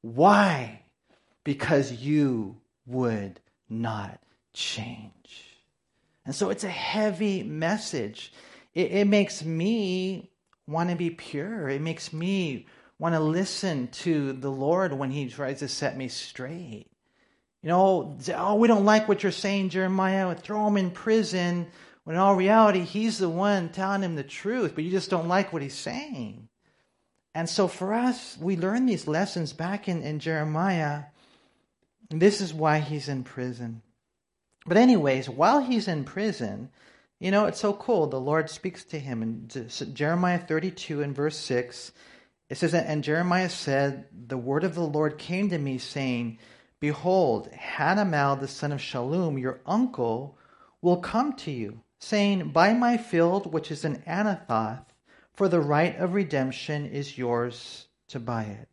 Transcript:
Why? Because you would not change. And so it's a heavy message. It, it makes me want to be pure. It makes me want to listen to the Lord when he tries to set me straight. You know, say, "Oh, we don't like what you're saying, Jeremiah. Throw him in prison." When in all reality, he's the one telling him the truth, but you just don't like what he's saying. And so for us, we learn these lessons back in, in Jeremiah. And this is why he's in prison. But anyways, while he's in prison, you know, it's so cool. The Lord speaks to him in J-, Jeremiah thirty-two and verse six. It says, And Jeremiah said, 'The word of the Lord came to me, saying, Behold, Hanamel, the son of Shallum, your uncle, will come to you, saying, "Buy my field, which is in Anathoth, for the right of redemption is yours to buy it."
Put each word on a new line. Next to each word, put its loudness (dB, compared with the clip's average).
Why? 4
Because 2
you 0
would -2
not -6
change. -10
And -8
so 0
it's -2
a -4
heavy -2
message. -4
It, 0
it 4
makes 2
me -2
want -2
to 0
be -2
pure. -6
It -2
makes -6
me -2
want 0
to 2
listen 0
to 0
the -6
Lord 0
when -4
he -4
tries -6
to -6
set -4
me -6
straight. -12
You -6
know, 4
say, -6
"Oh, 0
we 8
don't 6
like 6
what 2
you're 2
saying, -2
Jeremiah. 2
Throw -2
him 4
in 2
prison." 0
When -4
in 2
all 8
reality, 6
he's -2
the 0
one 0
telling -2
him -2
the -4
truth, -4
but -4
you -4
just -2
don't 0
like 2
what -4
he's -8
saying. -10
And -4
so 2
for -4
us, -2
we -2
learn 0
these 0
lessons -2
back -6
in, -2
in -4
Jeremiah. -2
And -2
this 6
is -4
why 4
he's -4
in -4
prison. -8
But 6
anyways, 6
while 4
he's 0
in -2
prison, -6
you -2
know, 4
it's -2
so 0
cool. 2
The -4
Lord 0
speaks -10
to -10
him -6
in -6
J-, -10
Jeremiah 0
thirty-two -4
and -4
verse -2
six. -4
It -8
says, 0
And 0
Jeremiah 2
said, -2
'The -6
word 0
of -2
the -4
Lord 0
came -2
to -2
me, -2
saying, -4
Behold, 0
Hanamel, 0
the -6
son -6
of -4
Shallum, -2
your -4
uncle, -2
will 4
come 0
to -10
you, -8
saying, 0
"Buy 6
my 4
field, 2
which -4
is -8
in -2
Anathoth, -2
for 2
the 4
right 2
of -2
redemption -2
is -8
yours -4
to -10
buy -4
it." -12